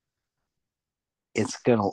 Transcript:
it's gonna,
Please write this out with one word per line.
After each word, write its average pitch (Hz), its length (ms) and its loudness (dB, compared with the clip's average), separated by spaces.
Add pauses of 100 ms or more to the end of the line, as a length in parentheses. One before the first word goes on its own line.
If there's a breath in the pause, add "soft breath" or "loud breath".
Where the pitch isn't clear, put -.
(1400)
it's - 260 -4
gonna, 110 320 2